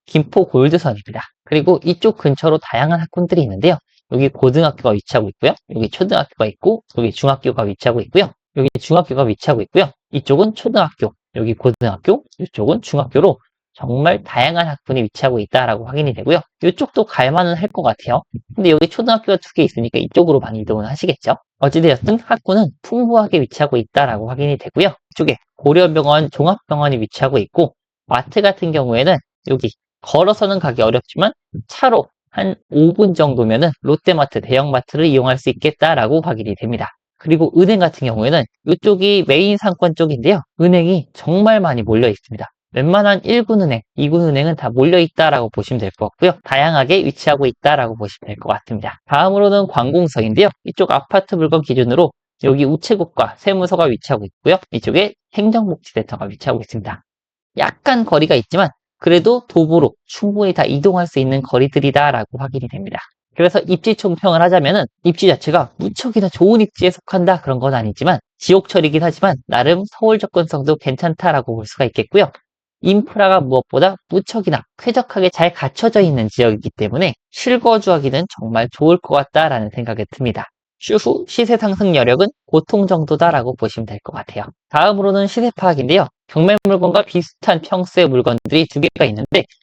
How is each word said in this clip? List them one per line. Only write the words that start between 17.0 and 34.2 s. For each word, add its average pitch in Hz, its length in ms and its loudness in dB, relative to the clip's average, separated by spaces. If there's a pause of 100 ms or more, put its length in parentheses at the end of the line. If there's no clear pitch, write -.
갈만은 170 480 0
할 170 140 -6
것 - 140 -8
같아요. 120 400 -2 (320)
근데 190 140 0
여기 160 200 4
초등학교가 226 500 -2
두 - 160 -16
개 165 80 0
있으니까 - 360 -4
이쪽으로 165 420 2
많이 110 200 -8
이동은 107 240 -4
하시겠죠. 135 520 -4 (240)
어찌되었든 160 600 2
학군은 208 480 0 (140)
풍부하게 233 580 0
위치하고 131 380 -2
있다라고 113 500 -2
확인이 139 300 -4
되고요. - 360 -2 (180)
이쪽에 143 260 -2 (180)
고려병원, 156 720 2
종합병원이 147 680 -2
위치하고 131 400 -2
있고 175 360 -2 (320)
마트 127 360 -2
같은 190 300 0
경우에는 139 440 0 (320)
여기 127 220 -2 (320)
걸어서는 196 560 0
가기 131 240 -2
어렵지만 123 500 0 (360)
차로 - 380 0 (240)
한 - 260 -4 (140)
오 160 220 4
분 196 220 2
정도면은 131 560 2 (100)
롯데마트, 147 640 0